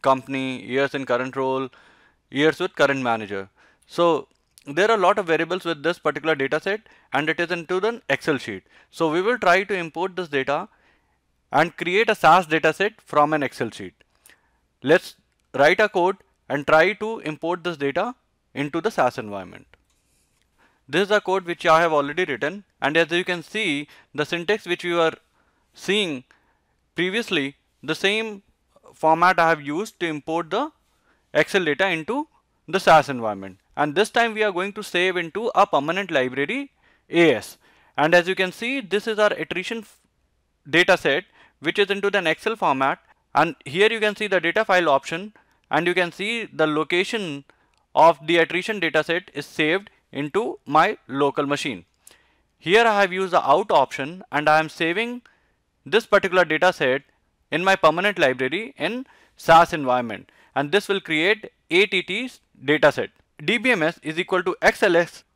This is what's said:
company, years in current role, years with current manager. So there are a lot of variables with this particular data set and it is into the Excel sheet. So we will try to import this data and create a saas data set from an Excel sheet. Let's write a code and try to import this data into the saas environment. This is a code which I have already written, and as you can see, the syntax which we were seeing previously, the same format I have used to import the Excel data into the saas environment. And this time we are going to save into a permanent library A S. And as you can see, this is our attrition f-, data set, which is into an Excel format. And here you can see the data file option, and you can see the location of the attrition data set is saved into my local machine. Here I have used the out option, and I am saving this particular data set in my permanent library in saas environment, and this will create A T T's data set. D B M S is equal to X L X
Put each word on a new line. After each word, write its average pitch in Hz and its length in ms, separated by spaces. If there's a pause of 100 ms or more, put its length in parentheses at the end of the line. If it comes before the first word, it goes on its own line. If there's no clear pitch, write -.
company, 131 600
years 131 320
in 135 120
current 127 300
role, 131 340 (600)
years 147 300
with 185 160
current 139 260
manager. 101 460 (380)
So 170 420 (380)
there 170 240
are 226 60
a 202 40
lot 196 180
of 190 80
variables 165 380
with 160 180
this 165 160
particular 156 360
data 135 260
set 202 220 (320)
and 156 160
it 156 100
is 170 100
into 175 300
the 226 300
Excel 139 260
sheet. 101 260 (280)
So 165 200
we 175 120
will 240 160
try 190 260
to 196 100
import 175 420
this 180 120
data 143 400 (840)
and 160 280
create 190 320
a 208 40
saas 170 320
data 156 280
set 202 260
from 147 320
an 151 100
Excel 120 280
sheet. 92 240 (880)
Let's 160 340 (380)
write 151 260
a 214 80
code 190 300 (300)
and 139 180
try 160 260
to 220 280
import 165 440
this 170 140
data 165 360 (380)
into 147 300
the 220 80
saas 127 260
environment. 98 500 (1200)
This 160 180
is 196 60
a 208 120
code 185 240
which 170 180
I 160 160
have 165 140
already 147 320
written, 151 380 (180)
and 143 160
as 160 120
you 175 140
can 175 180
see, 160 460 (260)
the 147 120
syntax 175 400
which 175 180
we 175 80
were 165 220 (580)
seeing 180 520 (680)
previously, 180 640 (260)
the 143 120
same 208 480 (500)
format 170 480
I 165 80
have 156 140
used 156 380
to 180 60
import 160 440
the 262 200 (640)
Excel 170 320
data 170 240
into 185 400 (400)
the 175 100
saas 156 300
environment. 101 500 (180)
And 147 180
this 208 160
time 233 240
we 214 100
are 202 80
going 190 220
to 214 80
save 180 340
into 180 380
a 196 120
permanent 165 440
library 143 600 (400)
A 160 240
S. - 220 (400)
And 156 180
as 175 140
you 190 60
can 185 180
see, 254 280
this 202 280
is 214 100
our 208 140
attrition 185 460
f-, - 200 (680)
data 175 280
set, 156 280 (360)
which 165 180
is 202 120
into 196 260
an 180 100
Excel 220 300
format. 143 420 (360)
And 151 300
here 196 260
you 226 100
can 208 140
see 214 120
the 185 140
data 170 240
file 180 260
option, 170 420 (380)
and 160 160
you 175 80
can 175 180
see 220 320
the 156 220
location 156 800 (500)
of 151 320
the 170 100
attrition 180 440
data 156 220
set 170 300
is 147 140
saved 170 440 (220)
into 151 520
my 160 320 (120)
local 139 360
machine. 139 400 (760)
Here 220 280
I 208 140
have 185 120
used 185 200
the - 120
out 185 280
option, 151 580
and 151 180
I 156 120
am 156 80
saving 226 540 (640)
this 180 220
particular 185 380
data 156 280
set 135 300 (480)
in 165 140
my 190 120
permanent 175 420
library 135 600
in 226 280 (300)
saas 165 360
environment, 123 580 (240)
and 143 160
this 202 180
will 196 120
create 170 500 (200)
A 185 160
T 185 160
T's 233 380 (240)
data 147 280
set. 117 180 (340)
D 220 140
B 247 140
M 180 100
S 165 200
is 156 160
equal 180 260
to 185 180
X 220 220
L 180 120
X - 280 (120)